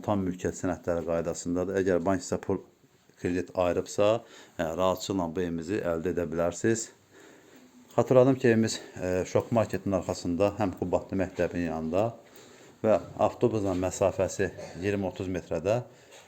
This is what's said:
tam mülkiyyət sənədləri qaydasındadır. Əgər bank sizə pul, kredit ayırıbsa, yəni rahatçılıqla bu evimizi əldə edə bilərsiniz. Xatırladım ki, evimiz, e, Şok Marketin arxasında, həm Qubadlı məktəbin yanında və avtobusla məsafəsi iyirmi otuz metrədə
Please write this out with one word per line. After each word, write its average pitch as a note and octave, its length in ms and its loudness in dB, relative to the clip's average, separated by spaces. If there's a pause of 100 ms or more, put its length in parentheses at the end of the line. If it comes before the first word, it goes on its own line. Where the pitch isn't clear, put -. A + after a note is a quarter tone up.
tam G#2 220 2
mülkiyyət F2 320 -4
sənədləri E2+ 500 -2
qaydasındadır. F2 720 -2
Əgər F2+ 220 2
bank F#2 180 0
sizə - 160 -4
pul, - 240 -4 (560)
kredit F2+ 400 -2
ayırıbsa, F#2 640 2 (400)
yəni E2 180 -4
rahatçılıqla F2+ 560 0
bu F2+ 80 -2
evimizi E2+ 400 -4
əldə E2 320 -2
edə E2+ 160 -2
bilərsiniz. F2 640 -2 (1040)
Xatırladım B2+ 400 6
ki, B2+ 120 2
evimiz, A2 320 4 (200)
e, F#2 260 0
Şok - 260 0
Marketin G2 440 0
arxasında, F2+ 640 0
həm F#2 180 -2
Qubadlı F2+ 400 -2
məktəbin F2 480 -2
yanında D#2+ 380 -2 (840)
və G#2+ 140 6 (260)
avtobusla G#2+ 480 0
məsafəsi F2+ 800 0 (320)
iyirmi G2+ 260 -2
otuz F#2+ 240 -6
metrədə F2 460 0 (500)